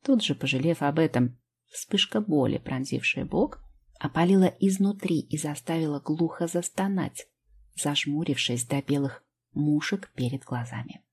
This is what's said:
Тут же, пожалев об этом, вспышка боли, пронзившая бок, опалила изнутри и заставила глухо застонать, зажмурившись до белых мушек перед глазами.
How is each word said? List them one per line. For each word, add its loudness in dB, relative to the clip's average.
Тут 2
же, 0
пожалев 0
об 0
этом, 2
вспышка -2
боли, 2
пронзившая -4
бок, -2
опалила 4
изнутри 2
и -6
заставила -2
глухо -2
застонать, -4
зажмурившись -2
до -2
белых -2
мушек 0
перед -4
глазами. -8